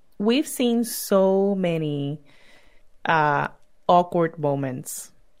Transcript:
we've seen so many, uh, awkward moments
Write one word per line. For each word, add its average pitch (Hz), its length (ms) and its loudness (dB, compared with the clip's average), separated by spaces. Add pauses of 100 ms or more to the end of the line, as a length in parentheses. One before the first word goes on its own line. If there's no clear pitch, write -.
(180)
we've 240 280 0
seen 240 380 -2
so 196 680 2
many, 156 680 -4 (840)
uh, 151 420 2 (400)
awkward 175 500 2
moments 139 720 -4 (300)